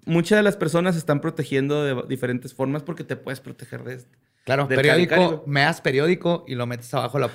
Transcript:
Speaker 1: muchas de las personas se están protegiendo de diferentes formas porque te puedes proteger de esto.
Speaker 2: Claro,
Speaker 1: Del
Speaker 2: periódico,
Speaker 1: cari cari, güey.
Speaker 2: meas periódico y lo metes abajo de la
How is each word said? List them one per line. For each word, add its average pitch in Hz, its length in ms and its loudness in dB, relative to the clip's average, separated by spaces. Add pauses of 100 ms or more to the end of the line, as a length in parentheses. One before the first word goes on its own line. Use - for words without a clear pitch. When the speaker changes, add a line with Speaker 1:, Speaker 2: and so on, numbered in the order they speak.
Speaker 1:
muchas 170 340 4
de 208 40 6
las 202 160 4
personas 170 360 2
se 160 40 0
están 147 240 0
protegiendo 143 600 0
de 131 220 -2
diferentes 123 480 -4
formas 139 280 -2
porque 165 220 -10
te - 120 -8
puedes - 240 -10
proteger 123 440 -16
de 123 100 -12
esto. - 240 -20 (260)
Speaker 2:
Claro, 139 220 0
Speaker 1:
Del 127 100 0
Speaker 2:
periódico, 151 340 4
Speaker 1:
cari 175 140 4
cari, 165 120 0
güey. 151 100 -12
Speaker 2:
meas 143 360 2
periódico 170 680 0
y 131 60 -6
lo 120 120 -4
metes 120 280 -10
abajo 127 240 -2
de 127 80 0
la - 80 -2